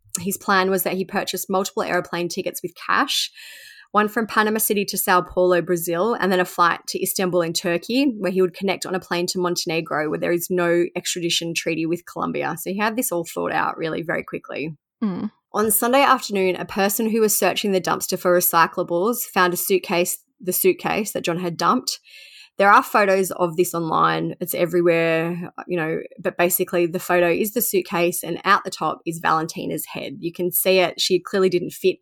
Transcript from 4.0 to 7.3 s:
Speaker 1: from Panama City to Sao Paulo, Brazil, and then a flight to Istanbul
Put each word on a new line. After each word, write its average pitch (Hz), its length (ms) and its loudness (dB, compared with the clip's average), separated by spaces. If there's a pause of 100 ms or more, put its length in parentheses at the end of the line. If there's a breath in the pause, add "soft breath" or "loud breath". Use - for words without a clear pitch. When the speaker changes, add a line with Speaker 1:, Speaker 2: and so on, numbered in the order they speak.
Speaker 1:
from 220 180 -2
Panama 214 320 0
City 208 260 0
to 185 120 -6
Sao 185 240 2
Paulo, 180 400 2
Brazil, 175 540 0
and 185 160 0
then 185 100 4
a 180 40 2
flight 170 440 2
to - 140 -6
Istanbul 180 400 0